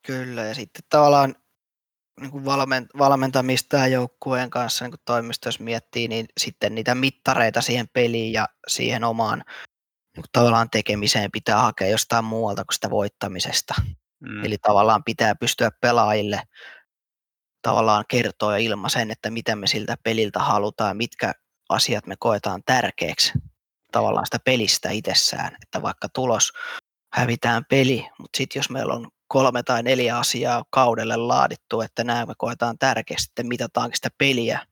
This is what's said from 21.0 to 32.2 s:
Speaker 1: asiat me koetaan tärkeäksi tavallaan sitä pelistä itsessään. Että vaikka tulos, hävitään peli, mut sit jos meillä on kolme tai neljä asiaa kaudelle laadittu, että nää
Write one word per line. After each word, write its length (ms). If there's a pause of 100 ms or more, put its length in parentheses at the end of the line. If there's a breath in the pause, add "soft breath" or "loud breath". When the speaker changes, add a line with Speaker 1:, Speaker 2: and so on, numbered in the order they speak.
Speaker 1:
asiat 380
me 120
koetaan 460
tärkeäksi 680 (580)
tavallaan 340
sitä 200
pelistä 440
itsessään. 760
Että 180
vaikka 320
tulos, 400 (600 loud breath)
hävitään 560
peli, 380 (120)
mut 180
sit 180
jos 140
meillä 240
on 140 (200)
kolme 360
tai 200
neljä 340
asiaa 520
kaudelle 460
laadittu, 680
että 220
nää 220